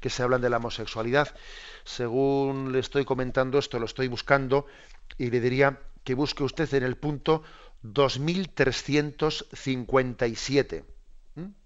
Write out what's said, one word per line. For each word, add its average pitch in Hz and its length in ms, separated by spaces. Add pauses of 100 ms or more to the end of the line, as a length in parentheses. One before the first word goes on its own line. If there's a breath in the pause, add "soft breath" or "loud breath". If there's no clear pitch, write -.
que 127 100
se - 120
hablan 123 180
de 120 100
la 120 60
homosexualidad. 117 760 (500 loud breath)
Según 135 880
le 127 80
estoy 135 240
comentando 131 540
esto, 135 200
lo 117 80
estoy 131 220
buscando, 139 580 (520 loud breath)
y 123 120
le 120 100
diría 131 380 (260)
que 131 100
busque 143 280
usted 143 320
en 139 80
el 127 140
punto 156 460 (400 loud breath)
dos 127 360
mil 175 320
trescientos 147 1000
cincuenta 127 760
y 113 80
siete, 123 500 (520)
¿m? 190 160 (140)